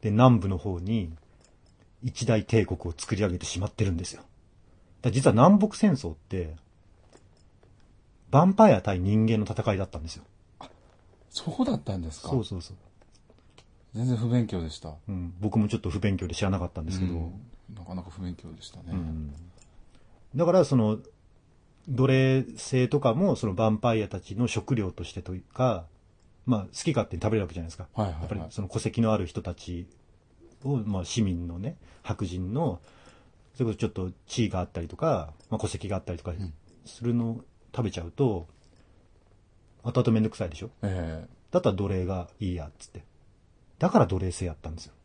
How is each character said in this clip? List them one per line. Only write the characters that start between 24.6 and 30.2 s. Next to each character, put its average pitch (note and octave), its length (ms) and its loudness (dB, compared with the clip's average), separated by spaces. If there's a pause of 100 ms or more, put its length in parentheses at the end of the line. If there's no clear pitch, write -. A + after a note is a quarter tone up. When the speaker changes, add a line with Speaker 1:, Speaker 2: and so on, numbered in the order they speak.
Speaker 1:
料 G2+ 160 -2
と - 120 -12
し - 120 -12
て F2+ 80 -8
と F#2 120 -10
い F2+ 40 -8
う F2+ 40 -14 (120)
か、 A2 320 0 (580)
ま B2 140 2
あ、 - 60 -2
好 F#2 80 -14
き - 180 -4
勝 A#2+ 180 0
手 - 80 -8
に E2+ 60 -6
食 G#2+ 80 2
べ A2+ 60 2
る G#2 60 2
わ F2 60 -4
け - 60 -14
じ F2 60 -8
ゃ - 20 -8
な E2 40 -8
い - 20 -10
で - 20 -12
す - 80 -18
か。 F#2 160 -12
Speaker 2:
は G#2+ 100 0
い - 40 -2
は - 20 -4
い - 20 -8
は D#2 60 -8
い。 - 20 -8
Speaker 1:
や E2+ 60 -8
っ - 20 -8
ぱ - 60 -6
り G2 60 -6 (100)
そ - 100 -10
の F#2+ 80 -6
戸 A#2 120 -4
籍 A2+ 200 -2
の A2 140 4
あ - 20 2
る G2 80 0
人 - 160 -8
た F2+ 140 -8
ち F2 320 -10 (760)